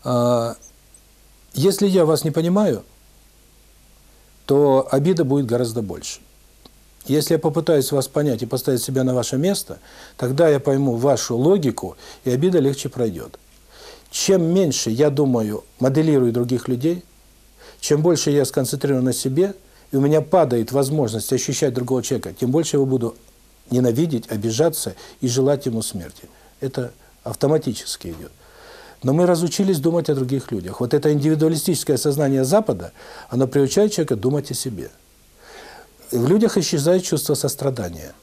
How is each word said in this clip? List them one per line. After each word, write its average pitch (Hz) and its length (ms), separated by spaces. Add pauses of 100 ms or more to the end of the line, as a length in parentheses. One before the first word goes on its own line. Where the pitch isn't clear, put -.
А, 120 520 (960)
если 190 320
я 185 180
вас 156 200
не 160 60
понимаю, 165 520 (1600)
то 139 440
обида 160 340
будет 135 220
гораздо 117 360
больше. 85 380 (880)
Если 147 280
я 156 40
попытаюсь 156 540
вас 135 160
понять 143 340
и 120 40
поставить 127 360
себя 131 220
на 127 100
ваше 127 220
место, 185 420 (380)
тогда 139 320
я 143 120
пойму 135 360
вашу 123 400
логику, 147 600 (280)
и 131 60
обида 170 280
легче 139 300
пройдёт. 113 500 (720)
Чем 190 320
меньше 165 480
я 143 200
думаю, 123 540 (160)
моделирую 135 520
других 120 360
людей, 151 360 (760)
чем 151 220
больше 160 280
я 143 140
сконцентрирован 131 600
на 127 80
себе, 156 420 (380)
и 143 40
у 135 40
меня 151 200
падает 123 520
возможность 135 600
ощущать 127 420
другого 123 280
человека, 107 300
тем 123 180
больше 151 260
я 139 40
его 135 60
буду 117 280 (560)
ненавидеть, 123 600
обижаться 117 640 (260)
и 131 80
желать 135 380
ему 113 160
смерти. - 460 (320)
Это 131 320 (320)
автоматически 139 840
идёт. 80 240 (680)
Но 131 100
мы 175 140
разучились 175 520
думать 160 320
о 147 40
других 131 360
людях. 92 300
Вот 123 140
это 147 180
индивидуалистическое 151 840
сознание 139 460
Запада, 131 480 (360)
оно 127 180
приучает 143 460
человека 147 240
думать 131 340
о 135 40
себе. 101 360 (1200)
И 123 40
в 120 120
людях 214 280
исчезает 175 460
чувство 151 320
сострадания. 98 880